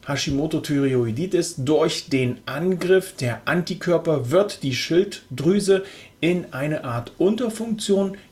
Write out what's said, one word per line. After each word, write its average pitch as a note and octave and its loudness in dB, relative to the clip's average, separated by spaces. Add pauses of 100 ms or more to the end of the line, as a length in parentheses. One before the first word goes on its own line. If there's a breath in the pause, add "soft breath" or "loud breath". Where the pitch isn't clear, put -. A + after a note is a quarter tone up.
Hashimoto-Thyreoiditis. C#3 0
Durch D3+ 2
den B2+ 0
Angriff F3+ 0
der A#2+ -4
Antikörper E3 0
wird G3 2
die C3 -2
Schilddrüse F#3 2 (380 loud breath)
in E3+ 0
eine D3 -4
Art A#2+ -6
Unterfunktion G#3+ 0 (160 loud breath)